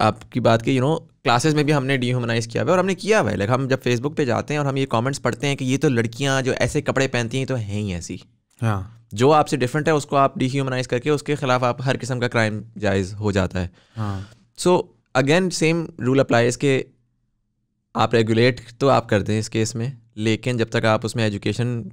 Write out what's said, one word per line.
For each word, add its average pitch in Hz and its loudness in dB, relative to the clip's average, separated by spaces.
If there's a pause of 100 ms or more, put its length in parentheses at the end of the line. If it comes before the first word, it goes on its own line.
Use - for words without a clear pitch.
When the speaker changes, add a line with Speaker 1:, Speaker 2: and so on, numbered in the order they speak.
Speaker 1:
आपकी - -2
बात 117 4
की, 131 0
you 123 2
know, 160 0 (220)
क्लासेज 139 2
में 151 2
भी 147 2
हमने 139 0
डिह्यूमनाइज 120 -2
किया 113 -4
हुआ 139 0
है, - 4
और 180 4
हमने 190 0
किया 208 2
हुआ 123 0
है। 98 -2
Like, 101 -2
हम 127 0
जब 127 0
Facebook 123 -2
पे 151 0
जाते 110 -2
हैं 151 -2
और 139 -2
हम 135 -2
ये 135 0
कमेंट्स 127 -2
पढ़ते 127 -4
हैं 139 -2
कि 135 -6
ये 127 2
तो 151 2
लड़कियां 131 0
जो 120 0
ऐसे 143 -2
कपड़े 135 0
पहनती 120 -4
हैं, 131 -4
तो 135 -4
हैं 104 -4
ही 98 -4
ऐसी। 87 -10 (380)
Speaker 2:
हाँ। 107 -4
Speaker 1:
जो 120 4
आपसे 151 4
डिफरेंट 135 -2
है, 156 4
उसको 143 -2
आप 139 2
डिह्यूमनाइज 131 -2
करके 127 -2
उसके 147 0
खिलाफ 127 0
आप 123 0
हर 127 0
किस्म 127 -6
का 120 0
क्राइम 107 0 (140)
जायज़ 98 0
हो 104 -2
जाता 92 0
है। 85 -4 (240)
Speaker 2:
हाँ। 101 -6 (300)
Speaker 1:
So, 180 4 (340)
again, 160 4
same 165 0
rule 127 -2
applies 120 2
कि 135 0 (1040)
आप 113 2
रेगुलेट 113 2 (180)
तो 139 2
आप 123 4
कर 101 2
दें 107 -2
इस 110 -6
केस 110 -2
में, 123 -6 (200)
लेकिन 110 0
जब 113 0
तक 113 0
आप 110 2
उसमें 110 -2
एजुकेशन 110 -4